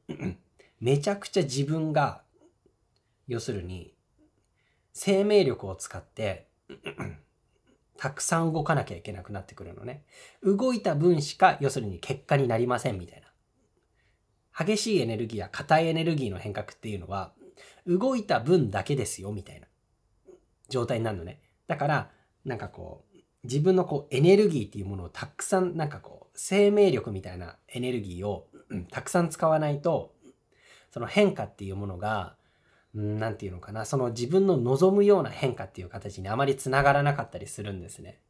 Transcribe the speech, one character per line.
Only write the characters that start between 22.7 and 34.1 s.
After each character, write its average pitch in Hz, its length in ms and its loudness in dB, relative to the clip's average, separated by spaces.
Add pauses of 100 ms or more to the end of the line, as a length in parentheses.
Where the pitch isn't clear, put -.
う、 - 60 -20 (260)
自 127 160 0
分 185 160 6
の 180 80 4
こ 147 260 -4
う、 - 40 -6
エ 127 60 4
ネ 180 160 8
ル 208 120 6
ギ 147 140 0
ー 101 40 -4
っ - 40 -14
て - 80 -12
い 98 40 -6
う 95 40 -8
も 101 100 -6
の 92 80 -8
を 85 40 -12
た - 180 -12
く - 160 -14
さ 185 180 0
ん、 175 160 -2
な 156 100 -2
ん - 20 -4
か 147 120 -12
こ - 280 -20
う、 - 60 -20
生 202 360 4
命 202 200 6
力 113 220 -2
み 92 100 -8
た 92 100 -12
い 90 60 -12
な 85 180 -12 (120)
エ 123 120 -8
ネ 127 120 -2
ル 120 80 -2
ギ 92 240 -8
ー 104 40 -2
を、 87 200 -6 (200)
う 107 80 -8
ん、 87 100 -6
た - 160 -10
く - 80 -10
さ 175 120 2
ん 160 80 0
使 160 180 0
わ 156 100 4
な 151 120 0
い 143 100 -2
と、 151 340 -2 (760)
そ 120 100 -10
の 117 60 -6
変 202 280 4
化 110 100 -4
っ - 100 -14
て 98 100 -14
い 98 60 -6
う 95 60 -6
も 101 100 -4
の 92 120 -8
が、 104 380 -4 (580)
う 107 60 -6
ん、 107 180 -2
な 110 120 -2
ん 101 80 -8
て 104 80 -10
い 92 40 -8
う - 20 -10
の 90 80 -12
か - 100 -18
な、 110 140 -8
そ 143 120 -2
の 123 140 0